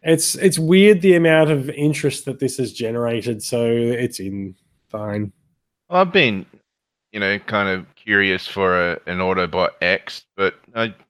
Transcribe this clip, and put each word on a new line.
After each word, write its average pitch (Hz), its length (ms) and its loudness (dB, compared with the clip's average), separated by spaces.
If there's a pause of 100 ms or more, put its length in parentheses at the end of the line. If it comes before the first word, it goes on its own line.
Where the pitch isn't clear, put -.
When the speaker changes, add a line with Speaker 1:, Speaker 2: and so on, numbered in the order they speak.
Speaker 1:
it's, 160 340 0
it's 190 220 2
weird 185 420 6
the 185 140 6
amount 160 360 4
of 139 200 -2
interest 147 560 -2
that 135 120 -8
this 135 200 -4
has 117 140 -4
generated, 117 720 -4
so 117 220 -2
it's 117 560 -2
in 98 340 -8 (340)
fine. 104 440 -6 (560)
Speaker 2:
Well, 180 140 2
I've 180 100 0
been, 117 340 0 (640)
you 107 80 -12
know, 101 220 -2
kind 101 280 -2
of 92 180 -4 (100)
curious 98 500 0
for 90 460 0
a, - 140 -8
an 90 120 -6
Autobot 92 520 -2 (100)
X, - 440 -4 (120)
but 98 180 0 (220)
I 113 180 -4 (160)